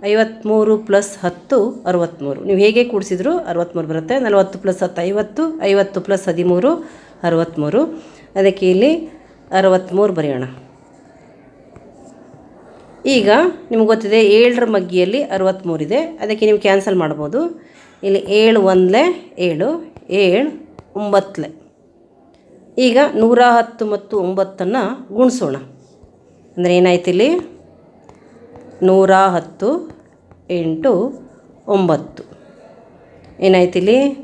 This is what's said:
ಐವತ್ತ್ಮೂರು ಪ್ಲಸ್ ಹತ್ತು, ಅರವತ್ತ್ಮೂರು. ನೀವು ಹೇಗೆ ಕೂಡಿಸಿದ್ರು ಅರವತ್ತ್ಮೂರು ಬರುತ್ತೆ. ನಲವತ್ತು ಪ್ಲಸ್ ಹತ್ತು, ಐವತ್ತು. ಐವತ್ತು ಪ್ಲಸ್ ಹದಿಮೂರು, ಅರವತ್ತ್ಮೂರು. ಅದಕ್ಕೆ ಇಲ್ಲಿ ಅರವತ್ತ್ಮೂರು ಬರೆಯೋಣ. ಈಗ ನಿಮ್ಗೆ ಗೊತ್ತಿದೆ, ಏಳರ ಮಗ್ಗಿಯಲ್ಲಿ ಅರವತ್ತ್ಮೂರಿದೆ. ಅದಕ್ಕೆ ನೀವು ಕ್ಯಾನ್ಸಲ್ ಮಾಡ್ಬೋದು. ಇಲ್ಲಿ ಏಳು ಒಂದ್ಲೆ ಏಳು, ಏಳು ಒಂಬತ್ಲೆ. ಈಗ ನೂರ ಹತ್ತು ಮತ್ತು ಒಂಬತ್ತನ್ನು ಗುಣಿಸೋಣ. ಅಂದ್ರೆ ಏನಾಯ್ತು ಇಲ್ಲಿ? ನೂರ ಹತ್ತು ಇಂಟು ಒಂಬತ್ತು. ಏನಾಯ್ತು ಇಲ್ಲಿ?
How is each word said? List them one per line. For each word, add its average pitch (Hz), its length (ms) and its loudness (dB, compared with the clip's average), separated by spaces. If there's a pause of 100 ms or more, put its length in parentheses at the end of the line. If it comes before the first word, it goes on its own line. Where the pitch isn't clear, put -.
(100)
ಐವತ್ತ್ಮೂರು 214 640 0 (120)
ಪ್ಲಸ್ 202 240 0 (140)
ಹತ್ತು, 185 340 -2 (320)
ಅರವತ್ತ್ಮೂರು. 165 540 -4
ನೀವು 190 200 0
ಹೇಗೆ 220 180 4 (100)
ಕೂಡಿಸಿದ್ರು 190 400 -4 (180)
ಅರವತ್ತ್ಮೂರು 170 420 -6
ಬರುತ್ತೆ. 160 220 -4 (100)
ನಲವತ್ತು 196 340 0
ಪ್ಲಸ್ 185 240 -4
ಹತ್ತು, 175 260 -6
ಐವತ್ತು. 214 340 -4 (280)
ಐವತ್ತು 196 360 0
ಪ್ಲಸ್ 190 240 -2
ಹದಿಮೂರು, 180 400 0 (580)
ಅರವತ್ತ್ಮೂರು. 165 540 0 (560)
ಅದಕ್ಕೆ 190 320 2
ಇಲ್ಲಿ 208 200 4 (680)
ಅರವತ್ತ್ಮೂರು 185 600 2
ಬರೆಯೋಣ. 135 260 -4 (2750)
ಈಗ 202 140 2 (400)
ನಿಮ್ಗೆ 220 160 2
ಗೊತ್ತಿದೆ, 220 340 2 (160)
ಏಳರ 240 300 4 (100)
ಮಗ್ಗಿಯಲ್ಲಿ 185 460 -2 (140)
ಅರವತ್ತ್ಮೂರಿದೆ. 185 640 -2 (220)
ಅದಕ್ಕೆ 214 240 -2
ನೀವು 214 200 2
ಕ್ಯಾನ್ಸಲ್ 196 360 0
ಮಾಡ್ಬೋದು. 151 400 -4 (600)
ಇಲ್ಲಿ 196 200 0 (180)
ಏಳು 220 220 4 (100)
ಒಂದ್ಲೆ 185 320 4 (440)
ಏಳು, 170 200 -2 (540)
ಏಳು 208 280 2 (500)
ಒಂಬತ್ಲೆ. 196 500 -4 (1400)
ಈಗ 240 120 4 (220)
ನೂರ 233 200 4 (180)
ಹತ್ತು 233 280 -4
ಮತ್ತು 208 280 -6 (100)
ಒಂಬತ್ತನ್ನು 190 920 -4
ಗುಣಿಸೋಣ. 220 400 0 (1000)
ಅಂದ್ರೆ 180 200 2
ಏನಾಯ್ತು 180 340 2
ಇಲ್ಲಿ? 196 180 2 (1500)
ನೂರ 190 300 4 (220)
ಹತ್ತು 175 340 -6 (840)
ಇಂಟು 165 420 -2 (840)
ಒಂಬತ್ತು. 170 480 -2 (1200)
ಏನಾಯ್ತು 180 320 4
ಇಲ್ಲಿ? 214 200 2 (260)